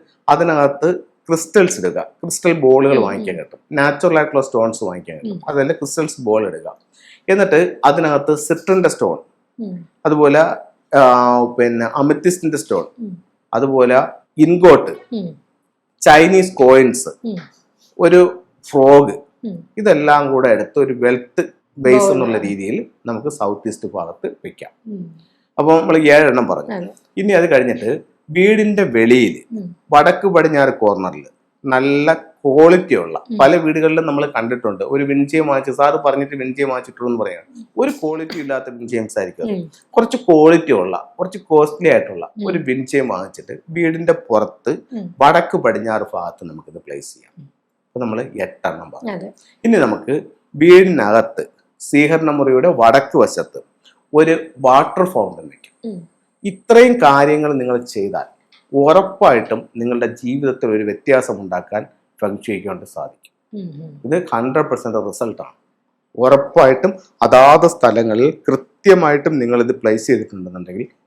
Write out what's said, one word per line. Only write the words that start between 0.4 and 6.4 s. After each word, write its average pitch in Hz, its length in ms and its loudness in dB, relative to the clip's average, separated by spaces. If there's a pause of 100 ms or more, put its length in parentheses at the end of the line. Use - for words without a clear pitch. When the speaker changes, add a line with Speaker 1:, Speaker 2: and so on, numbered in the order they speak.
Speaker 1:
ക്രിസ്റ്റൽസ് - 800 -2
ഇടുക. 85 220 -6
ക്രിസ്റ്റൽ - 520 -6
ബോളുകൾ 135 380 2
Speaker 2:
ഉം, 135 60 2
ഉം. 110 60 0
Speaker 1:
വാങ്ങിക്കാൻ 98 340 -8
കിട്ടും, - 220 -18 (120)
നാച്ചുറൽ 151 460 0
ആയിട്ടുള്ള 143 240 0
സ്റ്റോൺസ് 113 420 -4
വാങ്ങിക്കാൻ 87 340 -12
കിട്ടും. 104 160 -12
Speaker 2:
ഉം. 87 140 -14
Speaker 1:
അതല്ല, 143 260 -2
ക്രിസ്റ്റൽസ് 147 480 -8
ബോൾ 107 260 -2